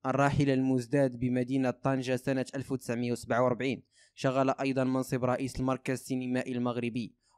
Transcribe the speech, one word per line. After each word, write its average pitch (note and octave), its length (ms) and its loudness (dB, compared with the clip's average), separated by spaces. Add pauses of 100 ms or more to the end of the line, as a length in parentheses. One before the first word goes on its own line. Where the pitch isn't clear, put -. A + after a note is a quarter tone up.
الراحل C#3 440 4
المزداد C3 680 2
بمدينة B2+ 520 0
طنجة C3 460 -2
سنة C3 380 -2
ألف C#3 180 -6
وتسعمية A#2+ 400 -2
وسبعة A#2 300 0
وأربعين B2 400 0 (320)
شغل C3+ 360 2
أيضا C3+ 340 0
منصب C3 400 0
رئيس B2+ 360 -2
المركز C3 320 -2
السينمائي B2+ 600 -2
المغربي، A#2+ 640 -4 (240)